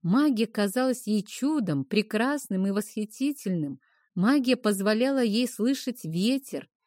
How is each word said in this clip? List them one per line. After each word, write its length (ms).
Магия 460
казалась 600
ей 160
чудом, 600
прекрасным 840
и 20
восхитительным. 1080
Магия 400
позволяла 720
ей 240
слышать 560
ветер, 640